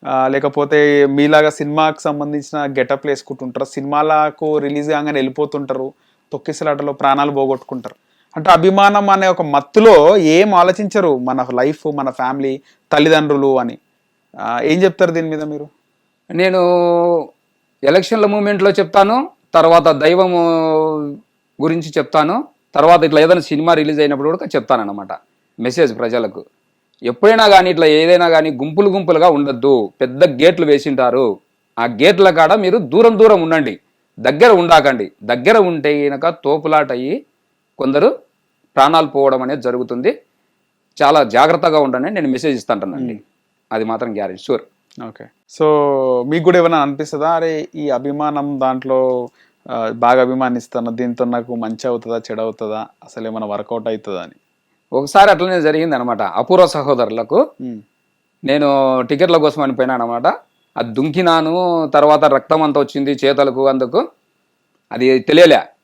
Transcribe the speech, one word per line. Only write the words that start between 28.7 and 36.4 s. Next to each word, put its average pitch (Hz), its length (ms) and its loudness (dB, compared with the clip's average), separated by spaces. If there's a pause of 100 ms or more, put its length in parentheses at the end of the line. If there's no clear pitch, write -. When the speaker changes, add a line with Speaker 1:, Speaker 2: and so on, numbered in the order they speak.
Speaker 2:
గుంపులుగా 175 380 2
ఉండద్దు, 139 640 0 (100)
పెద్ద 135 420 0
గేట్లు 165 240 4
వేసింటారు, 131 720 0 (400)
ఆ 117 60 -2
గేట్ల 175 460 4
కాడ 160 220 4
మీరు 202 260 0
దూరం 202 400 2
దూరం 202 240 6
ఉండండి, 156 380 -2 (400)
దగ్గర 147 300 4
ఉండాకండి. 156 640 4 (100)
దగ్గర 127 360 0
ఉంటే 147 500 0
కనుక 139 200 -4
తోపులాట 151 640 -2